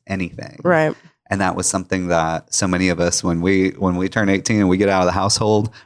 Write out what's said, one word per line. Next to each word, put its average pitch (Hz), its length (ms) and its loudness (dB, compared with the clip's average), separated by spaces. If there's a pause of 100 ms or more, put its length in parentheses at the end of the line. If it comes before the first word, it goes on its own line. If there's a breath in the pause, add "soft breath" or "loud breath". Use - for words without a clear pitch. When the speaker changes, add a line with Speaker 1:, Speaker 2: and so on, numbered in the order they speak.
Speaker 1:
anything. - 580 -8
Speaker 2:
Right. 160 300 2 (360 soft breath)
Speaker 1:
And 98 120 -2
that 90 140 0
was 92 120 -4
something 92 400 -4
that 82 460 -2
so 98 120 0
many 92 220 2
of 87 120 0
us, 87 220 0
when 85 200 -2
we, 95 280 2
when 90 260 -2
we 92 120 -2
turn 107 220 0
eighteen 104 300 0
and 95 80 4
we 92 100 2
get 101 100 2
out 95 140 2
of 90 40 4
the 87 60 2
household, 101 580 0 (160 loud breath)